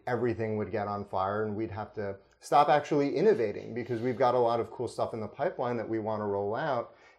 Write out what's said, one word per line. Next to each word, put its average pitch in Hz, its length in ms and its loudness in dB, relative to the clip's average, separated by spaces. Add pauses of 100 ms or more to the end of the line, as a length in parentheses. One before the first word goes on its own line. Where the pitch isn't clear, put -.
everything 113 520 0
would 101 140 -4
get 104 160 -2
on 101 160 -4
fire, 101 420 -2
and 104 100 -4
we'd 110 160 -4
have 101 240 -10
to 98 200 -6 (240)
stop 147 300 4
actually 143 460 4
innovating, 113 580 2
because 120 260 -4
we've 120 180 -2
got 123 180 4
a 127 40 4
lot 117 200 4
of 107 100 -2
cool 120 180 -6
stuff - 280 -4
in 113 40 -4
the 107 80 -6
pipeline 127 500 -4
that 104 120 -4
we 113 80 0
wanna 107 300 -2
roll 101 280 -2
out. 131 380 -2 (260)